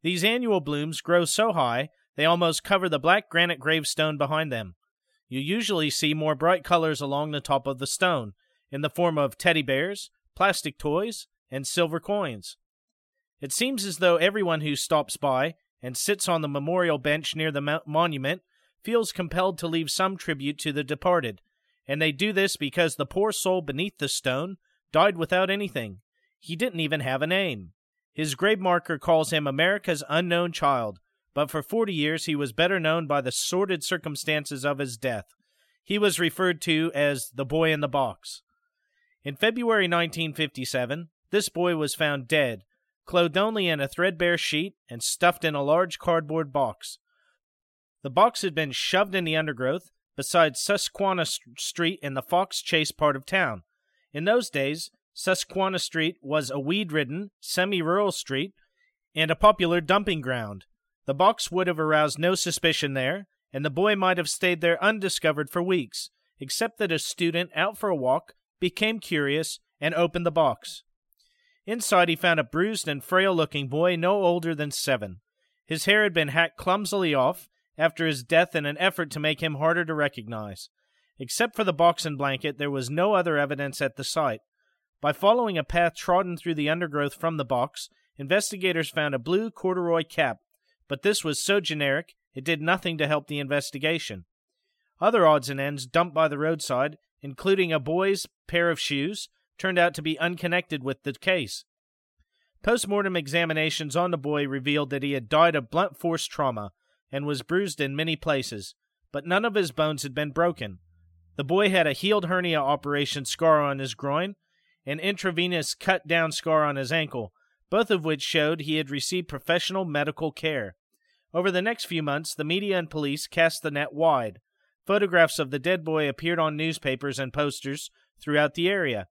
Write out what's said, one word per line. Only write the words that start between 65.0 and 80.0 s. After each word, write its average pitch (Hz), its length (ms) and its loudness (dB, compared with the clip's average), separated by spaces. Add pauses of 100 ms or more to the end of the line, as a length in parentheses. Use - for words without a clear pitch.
for 175 140 -4
weeks, 175 480 -2 (280)
except 214 400 -4
that 190 140 0
a 156 60 0
student 170 580 -2
out 196 220 -2
for 208 100 -2
a 175 80 2
walk 131 380 0 (260)
became 214 400 -2
curious 147 600 -2 (200)
and 147 140 -2
opened 170 320 0
the 165 40 2
box. 147 520 0 (840)
Inside, 196 420 2
he 160 80 0
found 165 240 2
a 143 40 0
bruised 196 440 -2
and 143 160 -4
frail-looking 165 640 2
boy 165 260 2
no 185 280 0
older 170 320 2
than 147 160 -4
seven. 104 500 -2 (460)
His 160 180 -4
hair 208 180 6
had 196 120 2
been 156 140 2
hacked 160 280 2
clumsily 190 560 0
off 139 380 2 (260)
after 165 300 0
his 135 180 -2
death 165 300 4
in 151 100 0
an 147 140 -4
effort 180 320 0
to 156 100 -8
make 156 220 0
him 156 140 -2
harder 165 280 2
to 160 80 -6
recognize. 113 800 -6 (480)